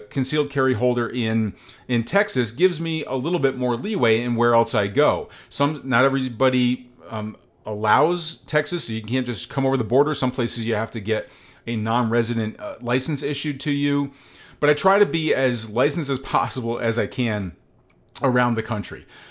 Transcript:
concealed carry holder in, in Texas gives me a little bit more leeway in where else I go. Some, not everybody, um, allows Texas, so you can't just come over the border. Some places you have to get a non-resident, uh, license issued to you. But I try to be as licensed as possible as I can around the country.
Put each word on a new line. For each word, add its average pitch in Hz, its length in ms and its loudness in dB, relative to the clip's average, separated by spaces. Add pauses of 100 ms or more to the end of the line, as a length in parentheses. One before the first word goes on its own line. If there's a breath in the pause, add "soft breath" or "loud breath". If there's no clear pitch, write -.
concealed 143 400 0
carry 131 240 2
holder 120 340 0
in, 113 460 0 (340 loud breath)
in 117 180 0
Texas 127 460 0
gives 156 300 0
me 165 240 -4
a - 80 -6
little 143 240 -2
bit 135 180 2
more 123 220 -2
leeway 131 420 2
in 120 140 -2
where 117 220 4
else 117 180 4
I 104 140 2
go. 104 420 2 (180 loud breath)
Some, 147 360 0
not 131 220 2
everybody, 127 840 0 (180)
um, 107 300 -8 (280)
allows 117 760 2
Texas, 151 400 -2
so - 80 -4
you 110 100 -4
can't 120 240 -2
just 113 240 -6
come 135 160 -2
over 135 120 2
the 123 80 0
border. 139 280 2
Some 131 180 0
places 117 340 -4
you 113 100 0
have 110 160 -4
to 113 80 -8
get 107 300 -4 (360 loud breath)
a 117 120 -4
non-resident, 113 800 0
uh, 104 220 -10
license 131 420 -2
issued 143 380 -4
to 151 100 -2
you. 143 400 0 (480 loud breath)
But 147 100 2
I 151 40 6
try 190 260 4
to 202 60 6
be 156 280 0
as 120 380 0
licensed 139 380 0
as 135 100 -2
possible 117 580 -2
as 113 220 0
I 104 80 0
can 104 480 -4 (640)
around 123 340 2
the 113 80 -4
country. 104 420 -8 (260 loud breath)